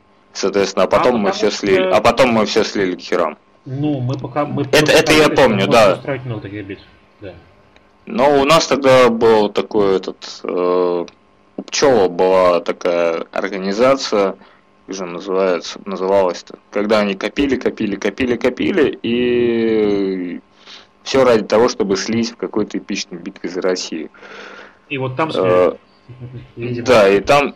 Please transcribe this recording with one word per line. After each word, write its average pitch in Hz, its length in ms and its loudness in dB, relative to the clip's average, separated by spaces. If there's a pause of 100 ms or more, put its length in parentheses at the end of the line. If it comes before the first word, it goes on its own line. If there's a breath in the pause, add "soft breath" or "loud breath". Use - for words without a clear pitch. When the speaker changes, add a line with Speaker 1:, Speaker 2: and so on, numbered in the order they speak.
(320)
Speaker 1:
Соответственно, 98 520 0
а - 20 0
Speaker 2:
А - 40 -6
Speaker 1:
потом 117 280 2
мы 98 120 0
Speaker 2:
потому 196 40 -4
Speaker 1:
всё 104 160 0
слили, 95 320 0
Speaker 2:
что 98 140 0
Speaker 1:
а 107 40 4
потом 117 300 2
мы 110 160 2
всё 104 160 0
слили 95 320 -2
к 85 60 -12
херам. 82 380 -4 (260)
Speaker 2:
Ну, 143 360 -4
мы 127 180 -4
пока, 131 260 -6
мы 135 180 -6
Speaker 1:
Это, 127 80 -6
Speaker 2:
просто 151 220 2
Speaker 1:
это 156 200 4
я 151 160 4
Speaker 2:
договорились, 151 140 4
Speaker 1:
помню, 107 200 4
Speaker 2:
что 98 100 -2
Speaker 1:
да. 117 80 6
Speaker 2:
можно 95 160 6
устраивать 131 300 -8
новых 107 160 -8
таких 101 240 -12
битв. 95 160 -14 (380)
Да. 92 140 -16 (720)
Speaker 1:
Но 139 340 2
у 135 40 2
нас 156 220 4
тогда 131 420 4
был 113 400 4
такой 98 480 0
этот, - 480 -8
э, 90 640 0 (500)
у - 60 -10
Пчёла 120 460 2
была 90 520 2
такая 87 720 -4
организация, 101 1000 -2 (520 soft breath)
как - 80 -14
же 95 120 -10
называется, 90 800 -4
называлась-то, 95 720 -2 (120)
когда 107 300 0
они 101 140 -2
копили, 123 420 -2
копили, 104 400 -4
копили, 120 400 -4
копили, 131 680 -2
и 110 1400 -2 (640 loud breath)
всё 135 200 2
ради 113 200 4
того, 113 240 2
чтобы 98 280 -2
слить 113 360 -4
в - 40 -20
какой-то 101 420 -6
эпичной 95 400 -10
битве 90 300 -12
за 87 140 -6
Россию. 92 480 -4 (800 loud breath)
Speaker 2:
И 143 80 -8
вот 127 180 -6
там 156 180 -4
Speaker 1:
Э, 90 380 2 (840)
Speaker 2:
слили. 120 120 -10
Видимо. 120 180 -6
Speaker 1:
да, 110 220 6
и 98 120 4
там, 139 360 0